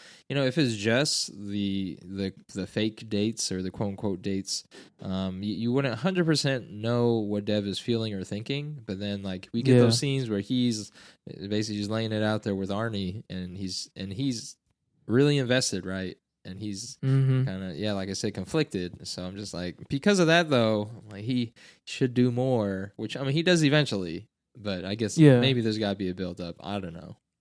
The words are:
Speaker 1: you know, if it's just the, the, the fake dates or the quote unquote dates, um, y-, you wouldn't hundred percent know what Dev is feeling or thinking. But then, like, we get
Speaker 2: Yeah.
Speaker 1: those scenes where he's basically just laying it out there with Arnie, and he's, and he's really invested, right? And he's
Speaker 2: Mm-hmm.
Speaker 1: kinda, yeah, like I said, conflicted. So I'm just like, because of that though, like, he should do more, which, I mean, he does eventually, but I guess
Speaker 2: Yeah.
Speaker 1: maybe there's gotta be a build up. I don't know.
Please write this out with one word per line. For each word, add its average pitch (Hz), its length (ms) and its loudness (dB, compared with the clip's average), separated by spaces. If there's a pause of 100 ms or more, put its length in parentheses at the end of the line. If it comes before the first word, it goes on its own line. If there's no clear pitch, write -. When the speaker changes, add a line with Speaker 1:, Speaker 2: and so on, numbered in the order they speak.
(260)
Speaker 1:
you 131 80 -8
know, 139 120 2
if 127 100 0
it's 131 180 4
just 113 640 2
the, 101 640 -2
the, 95 300 -4 (220)
the 92 120 -4
fake 110 440 -4
dates 107 420 -2
or 92 100 -4
the 92 80 -4
quote 104 200 -4
unquote 98 320 -4
dates, 98 420 -4 (380)
um, 95 400 -4
y-, 104 60 -4
you 107 220 -2
wouldn't 131 260 0
hundred 180 280 0
percent 139 480 0
know 117 460 2
what 104 260 -2
Dev 104 220 0
is 95 120 -2
feeling 113 360 -2
or 92 100 -6
thinking. 139 600 -6
But 95 120 -6
then, 101 240 -4
like, 92 300 -8
we 117 100 -2
get 127 120 6
Speaker 2:
Yeah. 123 60 10
Speaker 1:
those 117 180 6
scenes 135 320 -2
where 101 100 0
he's 120 500 0 (360)
basically 104 520 -4
just 104 120 -2
laying 110 220 -2
it 107 100 0
out 107 200 0
there 104 120 0
with 95 160 -2
Arnie, 98 580 -4
and 90 300 -8
he's, 92 360 -8
and 98 160 -10
he's 123 460 -6 (500)
really 143 300 6
invested, 123 480 2
right? 92 320 -6 (300)
And 92 120 -12
he's 107 460 -10
Speaker 2:
Mm-hmm. 131 400 4
Speaker 1:
kinda, 95 320 -6
yeah, 104 160 -2
like 98 160 -4
I 98 60 -4
said, 104 180 -2
conflicted. 92 760 -4
So - 180 -8
I'm 92 120 -10
just 101 160 -10
like, 87 240 -6 (140)
because 185 300 4
of 165 80 6
that 165 200 6
though, 110 400 4 (220)
like, 104 140 -10
he 123 280 0 (320)
should 123 300 0
do 123 180 4
more, 107 640 0
which, 110 180 -8
I 127 100 -6
mean, 135 80 0
he 160 100 2
does 170 220 6
eventually, 107 640 2 (300)
but 98 280 -6
I 98 100 -2
guess 107 220 -2
Speaker 2:
Yeah. 143 240 10
Speaker 1:
maybe 123 220 2
there's 110 160 0
gotta 101 180 0
be 95 140 -2
a 90 40 -4
build 90 280 -6
up. 85 180 -10
I 101 200 -6
don't 95 120 -10
know. - 240 -16 (240)